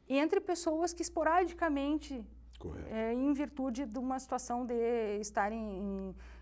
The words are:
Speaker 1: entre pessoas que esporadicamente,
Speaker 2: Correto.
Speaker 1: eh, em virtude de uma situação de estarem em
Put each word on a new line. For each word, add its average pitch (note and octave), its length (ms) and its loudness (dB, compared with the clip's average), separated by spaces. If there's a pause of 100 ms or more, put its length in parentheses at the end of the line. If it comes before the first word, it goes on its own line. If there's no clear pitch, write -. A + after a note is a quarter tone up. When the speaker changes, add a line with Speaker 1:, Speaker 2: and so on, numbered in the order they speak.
Speaker 1:
entre D#4 320 4
pessoas E4+ 520 0
que E4+ 100 -6
esporadicamente, D#4 1200 2 (320)
Speaker 2:
Correto. - 320 -8
Speaker 1:
eh, A3+ 260 0
em C4+ 180 4
virtude C4+ 520 -2
de A3+ 140 -6
uma C4 220 -2
situação B3 440 -2
de A#3 540 0
estarem G#3 400 0
em G3 560 -4 (280)